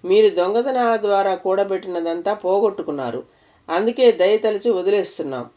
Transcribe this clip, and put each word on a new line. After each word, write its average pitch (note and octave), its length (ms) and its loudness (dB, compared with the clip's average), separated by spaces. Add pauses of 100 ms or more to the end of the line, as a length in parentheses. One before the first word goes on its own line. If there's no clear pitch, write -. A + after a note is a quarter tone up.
మీరు G3+ 300 4
దొంగతనాల A#3 600 0
ద్వారా G3 380 0
కూడబెట్టినదంతా F#3 1000 -2
పోగొట్టుకున్నారు. F3+ 880 -2 (440)
అందుకే A3+ 440 4
దయతలిచి G#3+ 580 2
వదిలేస్తున్నాం. F3 880 -2